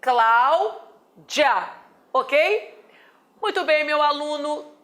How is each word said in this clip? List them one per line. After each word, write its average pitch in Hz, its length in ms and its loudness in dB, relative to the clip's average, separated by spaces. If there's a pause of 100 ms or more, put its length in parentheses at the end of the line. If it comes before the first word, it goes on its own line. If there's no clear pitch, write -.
Cláudia, 240 1700 0 (440)
ok? 302 720 -2 (560)
Muito 392 240 -4
bem, 302 200 0
meu 302 180 0
aluno. 294 720 -4 (120)